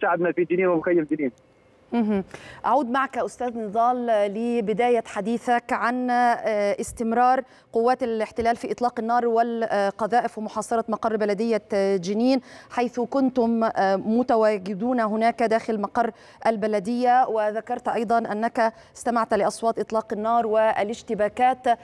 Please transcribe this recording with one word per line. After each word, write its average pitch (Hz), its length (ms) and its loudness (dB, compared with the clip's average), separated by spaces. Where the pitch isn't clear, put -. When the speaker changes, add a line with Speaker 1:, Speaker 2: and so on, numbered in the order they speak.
Speaker 1:
شعبنا 175 300 0
في 175 120 0
جنين 180 240 0
ومخيم 170 440 2
جنين. 147 200 -2
Speaker 2:
مهم. 214 300 0
أعود 240 240 2
معك 269 280 -2
أستاذ 233 400 -4
نضال 233 500 0
لبداية 226 1000 0
حديثك 240 680 -2
عن، 247 360 -2
آه، 220 680 2
استمرار 247 640 0
قوات 240 300 2
الاحتلال 226 520 -2
في - 160 -6
إطلاق 240 280 -4
النار 233 280 0
والقذائف 226 1120 0
ومحاصرة 220 520 -4
مقر 220 280 -2
بلدية، 208 440 0
آه، 196 240 2
جنين، 226 440 0
حيث 247 280 -2
كنتم، 233 640 0
آه، 196 320 2
متواجدون 220 1040 0
هناك 226 440 0
داخل 220 380 0
مقر 233 280 -2
البلدية، 226 800 2
وذكرت 220 600 -4
أيضًا 220 300 0
أنك 226 560 0
استمعت 233 380 -2
لأصوات 214 460 0
إطلاق 220 340 -4
النار 226 340 0
والاشتباكات. 220 1200 0